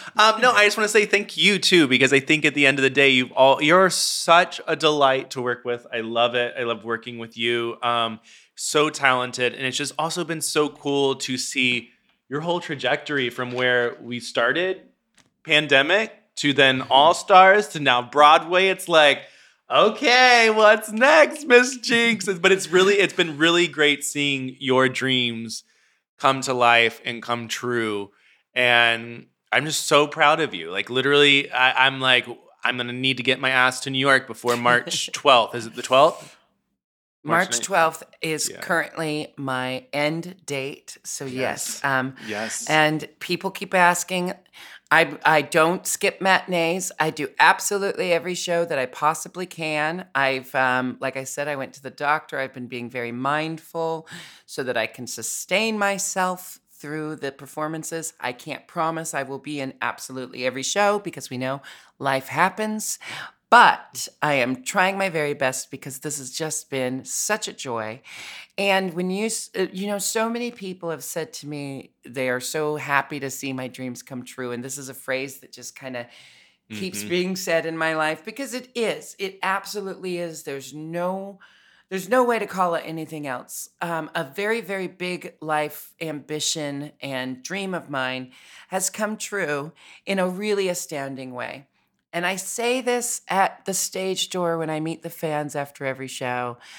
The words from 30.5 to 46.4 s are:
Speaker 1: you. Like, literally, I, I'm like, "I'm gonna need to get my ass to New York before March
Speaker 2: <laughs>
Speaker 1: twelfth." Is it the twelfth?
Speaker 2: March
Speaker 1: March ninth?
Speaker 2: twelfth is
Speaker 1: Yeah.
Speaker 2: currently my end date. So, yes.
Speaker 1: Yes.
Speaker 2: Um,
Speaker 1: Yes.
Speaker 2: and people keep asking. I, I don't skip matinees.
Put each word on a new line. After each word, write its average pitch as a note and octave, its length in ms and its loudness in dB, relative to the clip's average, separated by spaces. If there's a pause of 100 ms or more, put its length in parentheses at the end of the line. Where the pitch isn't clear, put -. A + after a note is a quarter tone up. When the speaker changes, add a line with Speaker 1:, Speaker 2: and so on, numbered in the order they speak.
Speaker 1:
you. E2 180 -10
Like, G2+ 180 -4
literally, C#3 600 4
I, B2+ 340 4
I'm C3+ 140 0
like, B2 280 2 (360)
"I'm B2 140 -2
gonna A#2+ 160 -6
need C3 240 -2
to C3 60 -8
get B2+ 160 0
my C3 100 0
ass B2+ 320 2
to C#3 80 -8
New C3+ 100 -2
York C3 280 4
before A#2+ 300 -2
March A#2+ 540 0
Speaker 2:
<laughs> - 20 -8
Speaker 1:
twelfth." B2 420 4
Is A2+ 100 -8
it A2+ 100 -16
the A#2+ 60 -8
twelfth? - 560 2 (840)
Speaker 2:
March D#3+ 140 0 (100)
Speaker 1:
March - 40 -16
ninth? F3 120 -4
Speaker 2:
twelfth E3 400 0 (180)
is D#3 280 -4
Speaker 1:
Yeah. - 120 -14
Speaker 2:
currently D#3 760 -4
my B2+ 560 -6
end D#3+ 540 -4
date. C#3 560 -10
So, - 220 -10
yes. B2+ 100 -10
Speaker 1:
Yes. - 500 -4
Speaker 2:
Um, C3 300 -2 (100)
Speaker 1:
Yes. G#2+ 420 -8
Speaker 2:
and D3+ 400 2 (120)
people F3+ 320 -6
keep G3 240 -8
asking. F3+ 580 2 (600)
I, D#3 300 4
I D3+ 200 6
don't E3 440 2
skip - 320 -2
matinees. F#3 800 0